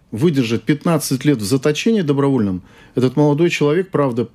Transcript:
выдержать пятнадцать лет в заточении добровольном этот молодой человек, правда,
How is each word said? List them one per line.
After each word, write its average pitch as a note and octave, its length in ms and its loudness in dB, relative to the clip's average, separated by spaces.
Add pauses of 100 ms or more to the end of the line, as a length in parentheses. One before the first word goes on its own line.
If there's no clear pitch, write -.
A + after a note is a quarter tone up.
(120)
выдержать A#2 520 0
пятнадцать D3+ 600 -2
лет C#3+ 140 2
в G#2+ 80 -6
заточении D3+ 560 0
добровольном C3+ 600 0 (340)
этот B2 200 0
молодой D3 340 2
человек, E3 400 0
правда, B2+ 460 -2